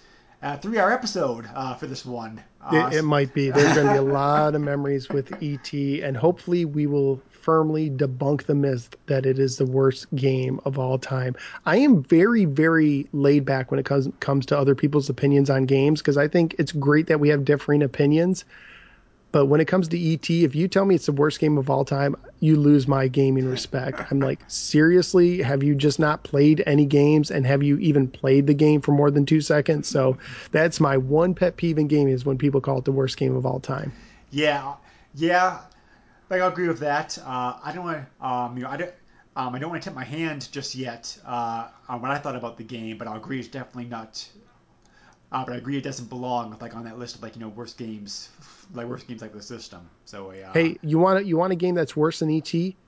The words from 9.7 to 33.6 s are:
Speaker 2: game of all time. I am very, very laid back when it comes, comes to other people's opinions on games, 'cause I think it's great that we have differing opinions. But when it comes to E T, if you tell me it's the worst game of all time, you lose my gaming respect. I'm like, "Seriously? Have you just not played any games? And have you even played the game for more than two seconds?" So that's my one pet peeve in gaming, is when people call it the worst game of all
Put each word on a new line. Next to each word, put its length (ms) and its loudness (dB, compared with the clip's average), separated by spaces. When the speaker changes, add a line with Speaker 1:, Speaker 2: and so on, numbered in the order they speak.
Speaker 2:
game 520 -2
of 120 -4
all 200 -2
time. 360 -4
I 140 4
am 240 6
very, 420 4
very 680 2
laid 340 4
back 240 -2
when 100 0
it 60 -6
comes, 220 0
comes 260 0
to 120 2
other 160 4
people's 340 0
opinions 400 2
on 160 2
games, 380 2
'cause 160 2
I 100 2
think 300 2
it's 140 -2
great 340 2
that 120 2
we 120 4
have 140 2
differing 380 2
opinions. 640 2
But 140 4
when 140 4
it 60 2
comes 220 0
to 100 -4
E 180 0
T, 280 0
if 100 0
you 120 0
tell 200 2
me 80 4
it's 120 0
the 60 0
worst 280 0
game 180 2
of 100 -2
all 160 0
time, 320 -2
you 160 6
lose 320 6
my 180 2
gaming 400 2
respect. 540 -6
I'm 100 0
like, 260 -2
"Seriously? 960 4
Have 200 0
you 120 2
just 240 0
not 240 0
played 420 4
any 220 4
games? 440 4
And 140 0
have 180 2
you 160 2
even 300 2
played 380 2
the 80 4
game 260 4
for 120 0
more 180 4
than 160 2
two 160 2
seconds?" 460 0
So 280 2
that's 280 2
my 160 4
one 380 2
pet 240 -2
peeve 180 -2
in 100 2
gaming, 280 2
is 100 -4
when 140 -2
people 240 0
call 160 -2
it 80 -6
the 60 0
worst 260 -2
game 180 -2
of 80 -4
all 160 -4